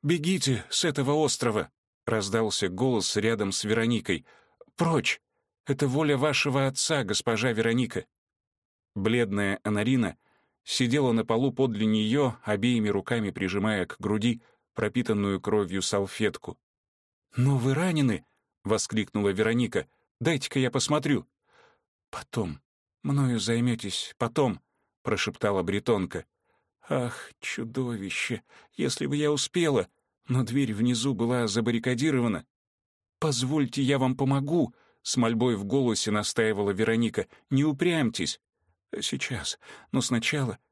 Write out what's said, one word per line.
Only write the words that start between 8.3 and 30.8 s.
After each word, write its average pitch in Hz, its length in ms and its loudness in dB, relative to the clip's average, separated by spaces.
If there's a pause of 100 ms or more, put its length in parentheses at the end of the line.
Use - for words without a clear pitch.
Бледная 101 680 0
Анарина 104 540 0 (460)
сидела 127 480 0
на 113 120 2
полу 117 280 2
подле 110 340 0
нее, 110 580 0
обеими 107 460 0
руками 101 400 -2
прижимая 95 560 -2
к - 140 -16
груди 107 420 0 (320)
пропитанную 104 640 0
кровью 98 420 0
салфетку. - 760 -2 (800)
«Но 131 220 2
вы 127 180 0
ранены!» 151 500 0 (380)
воскликнула 104 680 0
Вероника. 107 580 0 (320)
«Дайте-ка 143 400 0
я 127 120 0
посмотрю». 139 560 0 (840)
«Потом! 87 520 -8 (420)
Мною 135 360 2
займетесь 113 760 -2
потом», 117 440 0 (420)
прошептала 101 600 0
бретонка. 95 640 -2 (640)
«Ах, 123 520 -4
чудовище! 117 1040 -6 (300)
Если - 320 -4
бы 139 100 -2
я 147 160 0
успела! 147 560 0 (400)
Но 127 160 2
дверь 120 300 -2
внизу 120 400 0